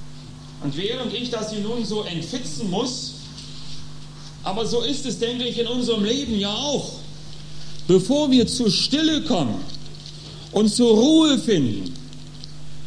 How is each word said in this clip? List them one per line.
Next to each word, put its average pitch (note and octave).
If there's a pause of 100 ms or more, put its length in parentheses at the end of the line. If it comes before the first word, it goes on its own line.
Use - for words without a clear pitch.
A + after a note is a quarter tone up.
(640)
Und C#3+
während A3
ich B3
das A3
hier G#3
nun A#3
so G#3
entfitzen F#3
muss, - (1300)
aber G3
so A#3
ist C4
es, F#3
denke A#3+
ich, A#3
in A#3
unserem A3+
Leben A#3
ja G3+
auch. C4 (960)
Bevor C4+
wir B3+
zur A#3
Stille D4+
kommen C#3 (960)
und G#3+
zur A#3+
Ruhe C#4+
finden A#2 (920)